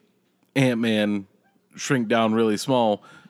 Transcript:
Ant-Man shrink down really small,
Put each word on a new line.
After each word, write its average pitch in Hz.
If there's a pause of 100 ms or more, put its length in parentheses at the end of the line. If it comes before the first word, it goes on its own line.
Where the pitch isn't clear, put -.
(560)
Ant-Man 110 (500)
shrink 123
down 113
really 110
small, 117 (280)